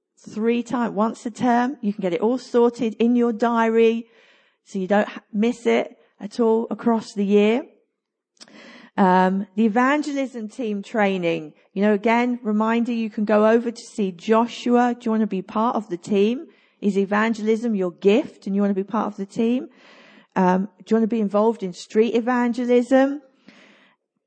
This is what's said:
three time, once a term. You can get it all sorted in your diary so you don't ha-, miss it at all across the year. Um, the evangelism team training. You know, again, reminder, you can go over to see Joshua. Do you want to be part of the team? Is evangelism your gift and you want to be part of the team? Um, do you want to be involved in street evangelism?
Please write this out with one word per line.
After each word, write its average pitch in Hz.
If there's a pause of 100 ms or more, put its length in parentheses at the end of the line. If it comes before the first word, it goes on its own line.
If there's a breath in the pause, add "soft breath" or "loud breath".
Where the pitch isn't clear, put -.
(280)
three 233
time, 233
once 220
a 240
term. 247
You 208
can -
get 185
it 165
all 240
sorted 240
in 233
your 240
diary 226 (540 soft breath)
so -
you 185
don't 202
ha-, - (100)
miss 233
it 233 (240 soft breath)
at 202
all 226
across 226
the 202
year. 208 (1300 loud breath)
Um, 185 (100)
the 220
evangelism 254
team 208
training. 175 (180 soft breath)
You 196
know, 208
again, 233
reminder, 226
you 226
can 208
go 214
over 233
to 226
see 190
Joshua. 240
Do -
you 220
want 220
to 214
be 196
part 220
of 214
the 175
team? 214 (340 soft breath)
Is 196
evangelism 214
your 185
gift 208
and 196
you 196
want 202
to -
be 190
part 208
of 202
the 196
team? 240 (640 loud breath)
Um, 185 (160)
do -
you 220
want 226
to 220
be 226
involved 208
in 185
street 220
evangelism? 247 (1040 soft breath)